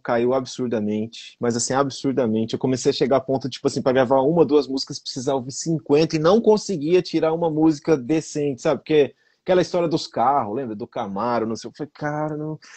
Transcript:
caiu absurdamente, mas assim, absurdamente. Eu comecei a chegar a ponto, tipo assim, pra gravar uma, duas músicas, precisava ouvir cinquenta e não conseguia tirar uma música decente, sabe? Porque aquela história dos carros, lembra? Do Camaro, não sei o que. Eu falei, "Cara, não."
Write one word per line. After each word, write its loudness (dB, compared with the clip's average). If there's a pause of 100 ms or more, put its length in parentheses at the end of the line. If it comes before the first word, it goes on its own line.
caiu 2
absurdamente, -4
mas 0
assim, -2
absurdamente. 0
Eu -4
comecei 0
a 4
chegar 2
a -2
ponto, -4
tipo -6
assim, -2
pra 2
gravar 4
uma, 4
duas 2
músicas, -8
precisava -4
ouvir -8
cinquenta 0
e -2
não 4
conseguia 2
tirar 0
uma 0
música 2
decente, -2
sabe? 0
Porque 2 (260)
aquela 2
história 0
dos -2
carros, 0
lembra? -6
Do -10
Camaro, -4
não -4
sei -10
o -20
que. -12
Eu -8
falei, -18
"Cara, -6
não." -8 (180)